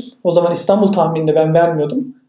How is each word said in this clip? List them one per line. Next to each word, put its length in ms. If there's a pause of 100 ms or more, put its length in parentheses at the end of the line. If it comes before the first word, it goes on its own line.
(240)
o 80
zaman 200
İstanbul 400
tahmininde 420
ben 200
vermiyordum. 600 (140)